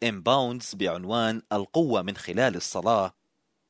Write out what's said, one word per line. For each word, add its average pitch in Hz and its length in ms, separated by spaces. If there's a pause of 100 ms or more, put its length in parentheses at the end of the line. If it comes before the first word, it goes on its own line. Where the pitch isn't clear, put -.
إم 117 200
Bounds 123 520
بعنوان 104 680 (100)
القوة 107 500
من 95 140
خلال 101 400
الصلاة، 95 580 (560)